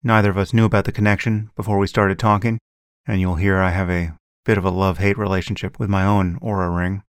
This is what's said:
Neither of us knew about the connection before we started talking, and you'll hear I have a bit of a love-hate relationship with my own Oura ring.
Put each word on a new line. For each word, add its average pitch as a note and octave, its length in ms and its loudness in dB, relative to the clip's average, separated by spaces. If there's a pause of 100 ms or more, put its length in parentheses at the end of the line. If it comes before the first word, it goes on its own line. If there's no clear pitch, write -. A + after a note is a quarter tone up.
Neither A2 280 4
of F#2+ 80 -2
us G2 160 -2
knew A2+ 100 4
about G#2 220 2
the G#2+ 60 -2
connection G#2+ 640 0
before G#2+ 200 -2
we G2 100 2
started G2 320 0
talking, A2+ 400 0 (480)
and F#2+ 140 0
you'll F#2 140 0
hear F#2+ 240 2
I F#2+ 100 2
have F2+ 220 -2
a F2 240 -2 (320)
bit A2 100 4
of F#2 80 -2
a F#2+ 60 2
love-hate F#2+ 480 0
relationship G2 600 -4
with G2+ 120 -4
my F#2+ 160 2
own F#2+ 340 0
Oura F#2 340 -2
ring. F2+ 360 -4